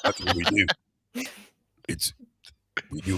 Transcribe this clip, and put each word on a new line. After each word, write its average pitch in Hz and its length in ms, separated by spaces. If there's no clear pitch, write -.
That's 107 180
what 95 140
we 85 80
do. 101 220
It's, - 260
we - 120
do 95 160